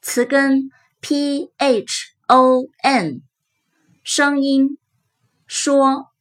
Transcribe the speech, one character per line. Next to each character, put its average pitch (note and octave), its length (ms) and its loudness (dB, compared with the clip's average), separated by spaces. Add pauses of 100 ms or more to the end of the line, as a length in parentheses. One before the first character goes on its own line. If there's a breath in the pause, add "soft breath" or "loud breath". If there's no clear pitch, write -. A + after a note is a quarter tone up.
词 - 240 -2
根 C4+ 460 0 (280 soft breath)
P C#4+ 580 -4
H - 600 -4 (100)
O B3+ 380 4 (180)
N， G3 400 0 (800)
声 C#4+ 380 -2
音， C#4 360 0 (680)
说。 C4+ 640 0 (100)